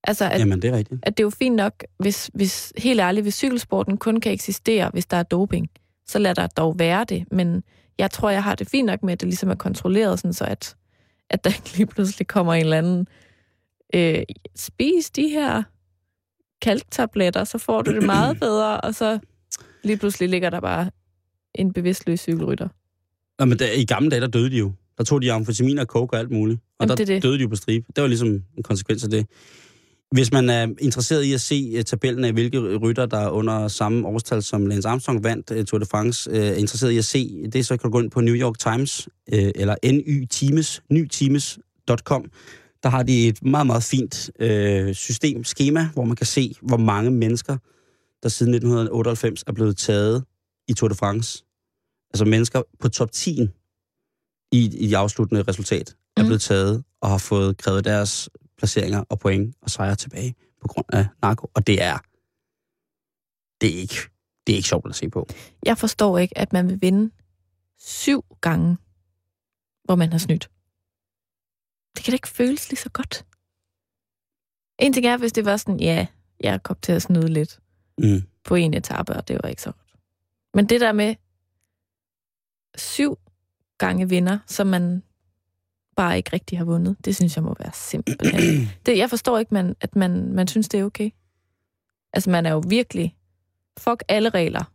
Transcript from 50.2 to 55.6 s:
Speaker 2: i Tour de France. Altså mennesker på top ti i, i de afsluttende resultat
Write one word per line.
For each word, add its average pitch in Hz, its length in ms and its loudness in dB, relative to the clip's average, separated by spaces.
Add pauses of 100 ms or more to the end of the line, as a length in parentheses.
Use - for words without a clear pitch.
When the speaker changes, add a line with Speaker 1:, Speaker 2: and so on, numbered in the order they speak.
Speaker 2:
i 127 40 0
Tour 110 160 2
de 101 60 0
France. 104 500 -4 (680)
Altså 104 140 0
mennesker 110 380 2 (180)
på - 80 0
top 113 240 -2
ti 131 360 -2 (1040)
i, 120 120 6 (100)
i - 140 -2
de 101 80 2
afsluttende 104 460 0
resultat 95 540 -4 (200)